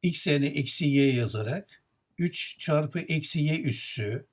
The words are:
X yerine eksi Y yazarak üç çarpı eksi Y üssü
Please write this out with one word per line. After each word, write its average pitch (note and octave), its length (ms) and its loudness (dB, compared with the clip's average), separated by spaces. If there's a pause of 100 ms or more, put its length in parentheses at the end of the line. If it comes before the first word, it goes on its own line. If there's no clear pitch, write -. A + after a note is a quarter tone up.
X F3 240 0
yerine C#3+ 200 4
eksi C#3+ 400 -2
Y C#3 280 6
yazarak A#2 680 -4 (360)
üç - 400 -4
çarpı D#3 400 0
eksi D#3+ 420 -2
Y D#3 200 2
üssü A#2 720 -4